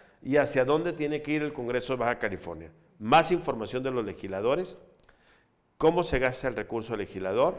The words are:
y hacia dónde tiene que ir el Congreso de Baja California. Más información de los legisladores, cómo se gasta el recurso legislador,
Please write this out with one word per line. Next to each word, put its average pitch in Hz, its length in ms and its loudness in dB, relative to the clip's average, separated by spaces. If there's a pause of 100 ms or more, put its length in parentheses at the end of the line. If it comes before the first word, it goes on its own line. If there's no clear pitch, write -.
(220)
y 139 160 2
hacia 131 260 4
dónde 156 300 2
tiene 147 260 -2
que 147 120 -4
ir 151 100 0
el 147 100 -4
Congreso 123 400 -2
de 127 60 -2
Baja 117 200 0
California. 85 520 -6 (280)
Más 156 320 4
información 127 520 -2
de 131 80 -2
los 123 160 -2
legisladores, 101 720 -2 (1000)
cómo 165 280 4
se 143 160 0
gasta 127 280 0
el 110 80 -4
recurso 110 400 -6
legislador, 101 640 0